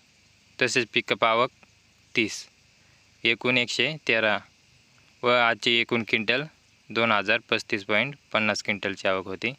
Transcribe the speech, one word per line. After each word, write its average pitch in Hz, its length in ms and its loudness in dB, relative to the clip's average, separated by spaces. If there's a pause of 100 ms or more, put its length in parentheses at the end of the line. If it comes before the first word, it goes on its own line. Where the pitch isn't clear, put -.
(600)
तसेच 123 320 0
पिकअप 117 320 0
आवक 113 240 2 (680)
तीस, - 320 -2 (760)
एकूण 120 340 0
एकशे 123 380 0 (120)
तेरा 107 300 2 (840)
व 123 40 -2
आजची 120 440 2
एकूण 117 360 2
क्विंटल 117 360 0 (460)
दोन 113 220 0
हजार 104 280 2 (100)
पस्तीस 110 340 -4
पॉइंट 117 320 0 (160)
पन्नास 107 320 0
क्विंटलची 98 440 -4
आवक 95 200 0
होती. 110 320 -6